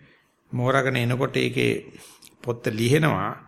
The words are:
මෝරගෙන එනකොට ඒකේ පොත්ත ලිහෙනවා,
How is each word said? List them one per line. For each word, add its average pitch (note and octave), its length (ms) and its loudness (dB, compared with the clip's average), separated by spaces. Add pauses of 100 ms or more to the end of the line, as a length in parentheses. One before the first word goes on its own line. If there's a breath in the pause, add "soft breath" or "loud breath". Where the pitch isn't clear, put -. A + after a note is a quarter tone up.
(520 soft breath)
මෝරගෙන C3 440 0
එනකොට B2 400 0
ඒකේ B2 360 0 (680 loud breath)
පොත්ත A#2+ 300 -6
ලිහෙනවා, A#2 640 2 (180)